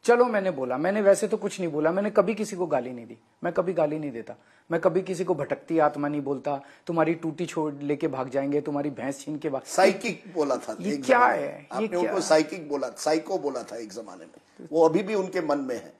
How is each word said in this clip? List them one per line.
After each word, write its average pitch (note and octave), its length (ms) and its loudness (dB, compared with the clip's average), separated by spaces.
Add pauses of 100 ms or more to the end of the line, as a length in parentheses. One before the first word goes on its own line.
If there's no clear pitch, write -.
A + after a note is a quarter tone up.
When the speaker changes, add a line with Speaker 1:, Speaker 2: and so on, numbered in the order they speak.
Speaker 1:
चलो, A#3+ 220 6
मैंने G3+ 260 0
बोला, C3 260 -4
मैंने F#3+ 240 0
वैसे G3 260 6
तो G#3+ 100 0
कुछ G3 220 -6
नहीं E3+ 120 -2
बोला, D3+ 200 2
मैंने G3+ 180 0
कभी G#3+ 260 4
किसी G#3 200 -6
को F3 100 -2
गाली C3 260 -2
नहीं A#2 140 -12
दी, A#2 120 -18 (260)
मैं E3+ 100 -2
कभी F3+ 200 0
गाली D#3 260 0
नहीं D3 120 -6
देता, A2+ 220 -10 (380)
मैं E3 100 0
कभी F3+ 200 4
किसी F#3 220 -4
को F3 120 0
भटकती D#3 440 -2
आत्मा D3 280 2
नहीं D3 140 -2
बोलता, C#3 400 -4 (260)
"तुम्हारी E3 260 2
टूटी E3 320 -4
छोड़ D#3 280 -4
लेके C#3+ 340 -2
भाग C3 220 -4
जाएंगे, C#3 320 0
तुम्हारी C#3+ 280 -4
भैंस C3+ 300 -6
छीन D3+ 180 -8
के D3+ 120 -4
भाग।" C3 120 -4
Speaker 2:
साइकिक F#3+ 600 0 (120)
बोला C#3 220 2
था - 240 -8
Speaker 1:
ये F#3+ 120 -2
Speaker 2:
एक C#4 100 -6
Speaker 1:
क्या B3+ 140 6
Speaker 2:
जमाने B3 200 4
में। C#3+ 100 -4
Speaker 1:
है? D3 120 -10
ये D3 120 -20
Speaker 2:
आपने A3 160 -2
Speaker 1:
क्या F3 120 -2
Speaker 2:
उनको F3+ 140 0
Speaker 1:
है? F#3+ 80 0
Speaker 2:
साइकिक D#3 480 2
बोला, C3+ 200 -2
साइको D#3+ 480 -2
बोला C3+ 260 -4
था G#2 120 -12
एक A2 160 -10
जमाने F#2+ 340 -14
में, - 460 -20
वो D#3+ 180 6
अभी F3 140 2
भी G#3+ 120 -2
उनके F#3 260 -2
मन D3 160 0
में B2+ 180 -4
है। F#2+ 240 -14